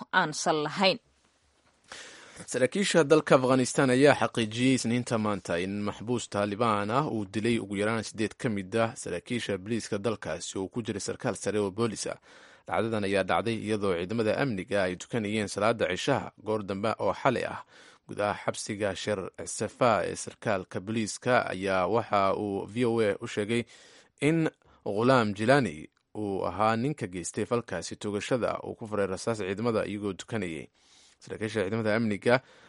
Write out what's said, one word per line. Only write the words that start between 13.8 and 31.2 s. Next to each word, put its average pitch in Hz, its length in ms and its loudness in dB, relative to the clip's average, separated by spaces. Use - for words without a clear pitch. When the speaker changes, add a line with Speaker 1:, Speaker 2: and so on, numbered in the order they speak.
Speaker 2:
ciidamada 104 400 0
amniga 101 480 0
ay 92 80 -2
tukanayeen 104 560 -4
salaada 104 400 0
cishaha 104 400 -2
goor 107 200 -2
dambe 101 360 -2
oo 101 140 0
xalay 113 300 0
ah - 160 -6
gudaha 101 380 -2
xabsiga 104 500 -4
Sher 104 240 -4
Safa 107 600 2
ee 92 100 -4
sarkaalka - 640 -4
booliiska 110 680 0
ayaa 95 380 0
waxa 101 500 2
uu 98 280 -4
V 110 200 -2
O 117 160 0
A 104 200 2
u 117 60 -10
sheegay 113 360 -2
in 160 280 2
Ghulam 113 480 4
Jilani 107 540 2
uu 98 280 -4
ahaa 104 300 2
ninka 113 320 -4
geystay 90 380 -4
falkaasi 98 500 -4
toogashada 104 680 -2
uu 98 120 -8
ku - 120 -14
furay 104 200 0
rasaas 95 340 -2
ciidamada 101 440 0
iyagoo 101 280 -4
tukanayay. 87 540 -6
Saraakiisha 107 460 -4